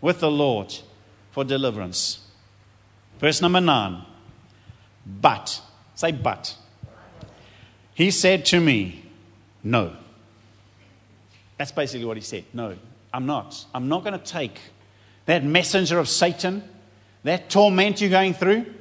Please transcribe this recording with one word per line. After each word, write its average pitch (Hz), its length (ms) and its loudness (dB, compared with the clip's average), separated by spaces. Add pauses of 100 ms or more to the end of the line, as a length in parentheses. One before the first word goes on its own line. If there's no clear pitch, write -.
with 175 180 0
the 160 100 2
Lord 135 440 0 (560)
for 139 140 -4
deliverance. 120 760 -4 (960)
Verse 151 240 0
number 180 180 4
nine. 113 380 0 (1080)
"But," 101 540 -2 (340)
say 165 180 -2
but. 120 420 -6 (1400)
"He 180 180 2
said 185 360 2
to 175 140 4
me, 104 420 0 (600)
'No.'" 104 300 0 (1700)
That's 139 140 -8
basically 127 340 -4
what 113 100 -6
he 107 60 -12
said. 98 220 -12 (100)
"No, 110 220 -8 (360)
I'm 127 140 -6
not. 135 480 -8
I'm 131 160 -6
not 170 120 -2
gonna 202 140 -6
take 147 420 -10 (680)
that 160 180 2
messenger 175 540 2
of 143 100 0
Satan, 185 540 0 (640)
that 175 260 -2
torment 196 500 4
you're 208 80 2
going 185 240 4
through. 202 320 2 (160)